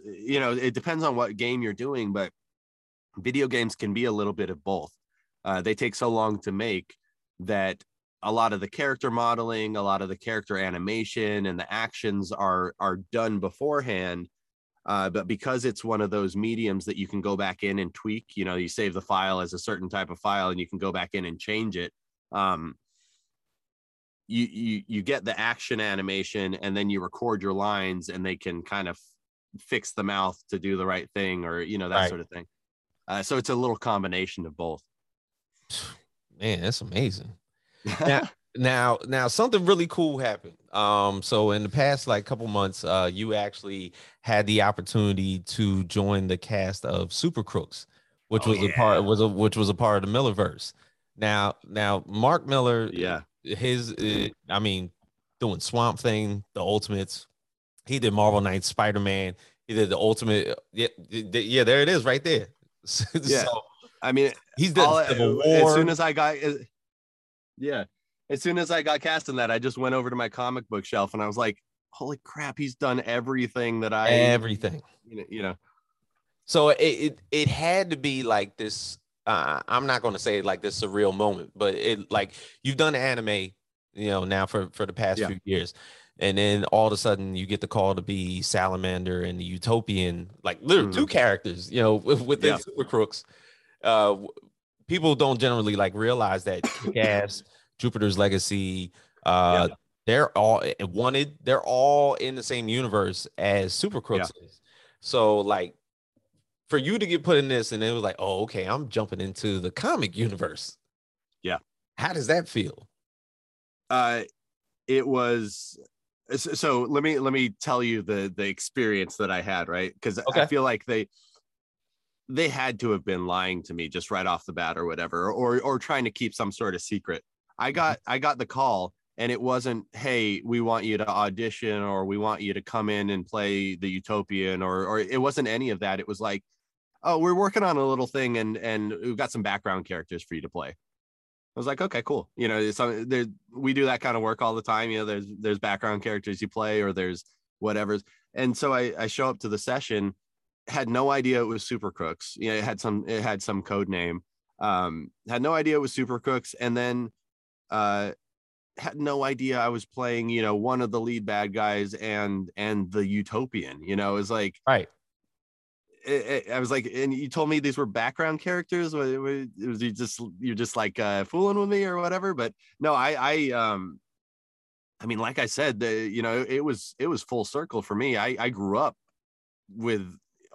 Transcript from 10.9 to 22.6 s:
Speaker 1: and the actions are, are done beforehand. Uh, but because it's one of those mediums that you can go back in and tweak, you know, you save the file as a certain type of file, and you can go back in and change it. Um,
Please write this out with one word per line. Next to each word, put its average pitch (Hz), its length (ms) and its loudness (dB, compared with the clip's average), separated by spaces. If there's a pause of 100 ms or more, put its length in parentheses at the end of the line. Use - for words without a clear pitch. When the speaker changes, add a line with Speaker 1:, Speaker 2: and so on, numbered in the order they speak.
Speaker 1:
and 90 120 -2
the 87 160 -6
actions 104 580 -2
are, 92 480 0
are 92 180 0 (140)
done 113 280 0
beforehand. 92 880 -2 (580)
Uh, 95 240 0
but 95 180 -2
because 127 380 -2
it's 113 200 -4
one 110 160 0
of 101 80 0
those 98 260 -2
mediums 107 480 -2
that 101 140 -6
you 95 100 -6
can 101 140 -6
go 101 160 -2
back 95 260 -4
in 98 160 0
and 90 140 -4
tweak, 110 320 -8 (100)
you 98 80 -2
know, 90 120 -2
you 90 120 -2
save 101 260 -2
the 92 80 -6
file 95 380 0
as 90 140 -6
a 87 60 -8
certain 92 280 -6
type 92 220 -4
of 87 100 -12
file, 101 300 0
and 90 100 -4
you 85 80 -6
can 98 120 -8
go 95 120 -2
back 90 220 -4
in 95 120 -4
and 82 140 -10
change 107 380 -4
it. 87 160 -8 (400)
Um, 90 420 -2 (1500)